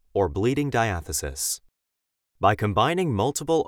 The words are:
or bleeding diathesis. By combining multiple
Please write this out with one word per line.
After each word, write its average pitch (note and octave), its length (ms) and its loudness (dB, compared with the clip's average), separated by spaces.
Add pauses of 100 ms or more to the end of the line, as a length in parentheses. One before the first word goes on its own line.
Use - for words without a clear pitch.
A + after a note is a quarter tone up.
(140)
or G2 140 2
bleeding C3 400 0
diathesis. E2+ 920 -2 (800)
By G2+ 160 4
combining B2+ 580 0
multiple C#3+ 540 0